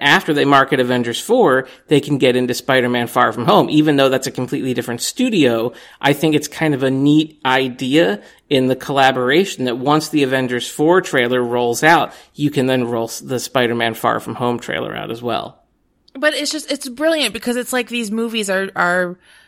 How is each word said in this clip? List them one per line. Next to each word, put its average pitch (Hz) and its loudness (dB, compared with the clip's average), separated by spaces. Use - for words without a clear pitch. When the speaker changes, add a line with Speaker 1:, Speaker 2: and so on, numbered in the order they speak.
Speaker 1:
after 156 2
they 143 2
market 135 4
Avengers 123 -2
four, 170 2
they 147 4
can 143 0
get 127 4
into 123 -2
Spider-Man 123 0
Far 120 2
From 117 -6
Home. 170 4
Even 151 4
though 135 4
that's 127 0
a 135 -6
completely 127 -4
different 120 -6
studio, 127 0
I 143 2
think 151 0
it's 151 0
kind 156 -2
of 127 -4
a 135 0
neat 147 2
idea 135 0
in 131 2
the 127 2
collaboration 135 0
that 123 -2
once 147 0
the 147 0
Avengers 127 -2
four 170 2
trailer 127 0
rolls 120 -2
out, 156 4
you 147 -2
can 139 0
then 131 0
roll 117 -4
s-, - -10
the 135 -6
Spider-Man 117 -2
Far 113 -2
From 123 -10
Home 120 -2
trailer - -8
out 101 -10
as 117 -10
well. - -8
Speaker 2:
But 302 -2
it's 285 -4
just, 302 -8
it's 277 -8
brilliant 277 -2
because 240 -6
it's 247 -6
like 247 -4
these 233 -6
movies 220 -4
are, 190 -4
are 180 -2